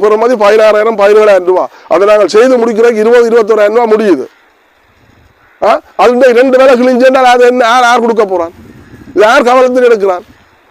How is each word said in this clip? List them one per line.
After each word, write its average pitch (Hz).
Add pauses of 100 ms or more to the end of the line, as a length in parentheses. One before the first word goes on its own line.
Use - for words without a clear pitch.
குறை 214
மாதிரி 240
பதினாறாயிரம், 214
பதினேழாயிரம் 202
ரூபா. 175 (300)
அதை 185
நாங்கள் 208
செய்து 254
முடிக்கிறதுக்கு 226
இருபது, 233
இருபத்தோராயிரம் 214
ரூபா 240
முடியுது. 196 (1400)
ஆ? 233 (280)
அது 233
இந்த 254 (100)
ரெண்டு 262
வேலை 269
கிழிஞ்சேன்னால் 254
அது 247
என்ன, 247
யார், 247
யார் 240
கொடுக்க 226
போறான்? 170 (680)
யார் 240
கவனத்தில் 254
எடுக்கிறான்? 196 (460)